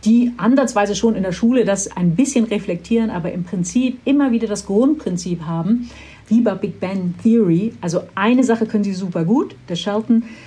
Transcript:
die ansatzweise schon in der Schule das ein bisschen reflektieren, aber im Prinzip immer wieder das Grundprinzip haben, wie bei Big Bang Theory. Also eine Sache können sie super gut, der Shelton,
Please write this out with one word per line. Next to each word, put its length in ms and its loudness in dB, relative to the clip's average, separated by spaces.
die 320 4
ansatzweise 580 2
schon 200 2
in 80 -2
der 100 -2
Schule 320 2
das 320 -2
ein 180 2
bisschen 300 2
reflektieren, 640 -2
aber 240 -6
im 120 -6
Prinzip 600 -2
immer 280 2
wieder 160 0
das 180 -6
Grundprinzip 800 0
haben, 420 -2
wie 120 4
bei 140 2
Big 260 -6
Bang 420 -4
Theory. 580 2
Also 220 -2
eine 300 2
Sache 220 2
können 180 0
sie 80 -2
super 320 -4
gut, 300 0
der 80 -4
Shelton, 480 0